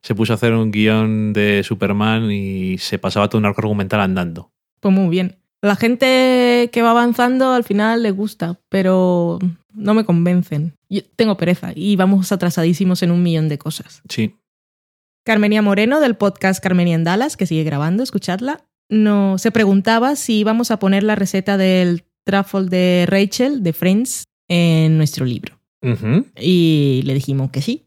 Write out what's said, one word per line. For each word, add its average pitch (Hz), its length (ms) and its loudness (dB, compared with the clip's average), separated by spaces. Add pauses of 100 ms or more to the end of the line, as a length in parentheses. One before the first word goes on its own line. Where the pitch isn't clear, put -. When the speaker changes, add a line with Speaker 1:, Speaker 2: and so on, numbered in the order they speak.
Speaker 1:
se 110 140 -4
puso 110 160 0
a 107 40 0
hacer 117 180 0
un 110 180 0
guión 107 600 0
de 104 300 0
Superman 104 680 -2
y 95 460 -4
se - 200 -6
pasaba 101 300 -2
todo 113 100 0
un 107 80 0
arco 101 140 -2
argumental 104 400 -2
andando. 90 500 -4 (300)
Speaker 2:
Pues 196 120 0
muy 190 180 2
bien. 185 260 -2 (260)
La 202 140 2
gente 247 960 2
que 233 100 0
va 233 80 4
avanzando 247 640 2
al 240 120 0
final 220 380 0
le 214 80 0
gusta, 190 480 -6 (100)
pero 180 720 0 (340)
no 208 220 -2
me 220 100 2
convencen. 170 680 0 (160)
Yo 196 120 -4 (140)
tengo 220 200 0
pereza 175 380 -2
y 196 200 0
vamos 190 380 2
atrasadísimos 180 720 0
en 170 80 2
un 175 100 2
millón 160 260 0
de 147 100 -4
cosas. - 500 -12
Speaker 1:
Sí. 110 260 -4 (920)
Speaker 2:
Carmenia 214 380 2
Moreno, 214 380 2
del 240 160 2
podcast 190 460 -2
Carmenia 175 340 0
en 165 80 0
Dallas, 208 320 -2
que 190 100 -2
sigue 160 180 -2
grabando, 156 380 -2
escuchadla, 240 600 -6 (260)
no, 208 480 2
se 220 140 -2
preguntaba 226 640 2
si 220 240 -2
íbamos 220 320 0
a 208 80 -2
poner 196 240 2
la 214 100 2
receta 196 420 -2
del 185 480 2 (220)
truffle 196 420 -2
de 180 400 2
Rachel, 208 540 0
de 165 100 0
Friends, 196 520 -2 (240)
en 160 500 4
nuestro 151 260 0
libro. - 340 -8 (240)
Speaker 1:
Ujú. 123 440 0 (120)
Speaker 2:
Y 151 680 2
le 139 100 -2
dijimos 135 360 -2
que 139 120 -6
sí. 254 240 -6